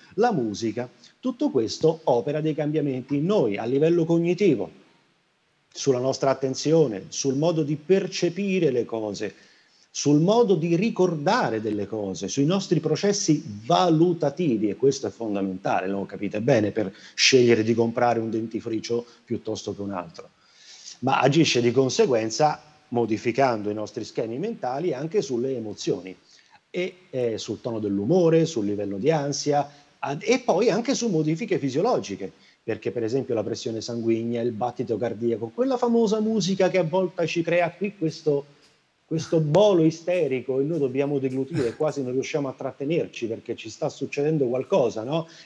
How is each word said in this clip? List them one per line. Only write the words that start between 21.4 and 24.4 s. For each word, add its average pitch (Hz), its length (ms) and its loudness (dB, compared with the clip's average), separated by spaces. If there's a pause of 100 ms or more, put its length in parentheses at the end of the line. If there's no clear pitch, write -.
di 120 120 4
conseguenza 131 880 2 (260)
modificando 113 840 0
i 104 40 -2
nostri 107 300 -8
schemi 117 340 -6
mentali 165 540 -4